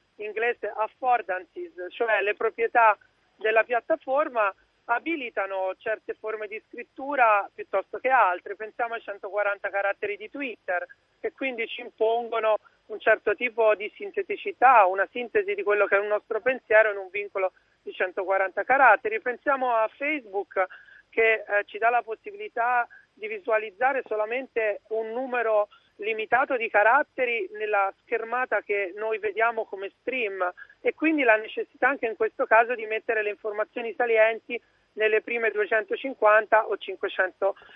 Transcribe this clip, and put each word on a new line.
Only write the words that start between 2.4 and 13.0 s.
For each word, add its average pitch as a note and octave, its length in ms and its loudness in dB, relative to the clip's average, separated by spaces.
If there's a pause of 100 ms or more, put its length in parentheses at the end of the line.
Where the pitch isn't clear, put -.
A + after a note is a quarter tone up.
della A3 280 2
piattaforma, B3 920 0 (360)
abilitano A3+ 880 -4
certe A3 340 -6
forme G#3+ 340 -10
di G#3 220 -12
scrittura A#3+ 840 0
piuttosto G3+ 460 -6
che B3+ 100 -2
altre. G3 460 2
Pensiamo A3+ 380 -8
ai A3+ 80 -8
centoquaranta G3+ 680 -4
caratteri G3 460 -4
di G#3+ 140 -16
Twitter, G3 560 -8 (340)
che A3 140 -6
quindi A#3+ 340 -6
ci - 140 -12
impongono A3+ 760 0 (300)
un G#3+ 120 -10
certo G#3+ 360 2